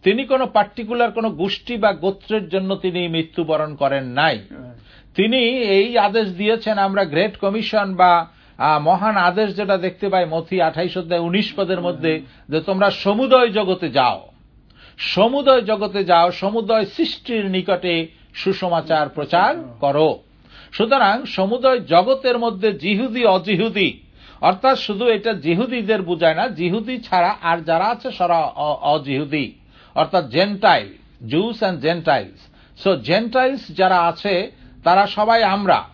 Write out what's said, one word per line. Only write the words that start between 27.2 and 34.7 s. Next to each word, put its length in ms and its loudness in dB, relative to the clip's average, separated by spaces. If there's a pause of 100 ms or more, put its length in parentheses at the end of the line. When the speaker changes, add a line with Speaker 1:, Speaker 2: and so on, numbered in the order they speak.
Speaker 1:
আর 200 0
যারা 240 0
আছে 260 -4
সারা 280 0
অ-, 420 -4
অজিহুদি, 720 -2 (400)
অর্থাৎ 340 0
জেন্টাইল, 580 2 (420)
Jews 300 -2
and 220 -2
Gentiles। 1040 -4
So, 140 2
জেন্টাইলস 720 0
যারা 320 2
আছে 500 -2 (320)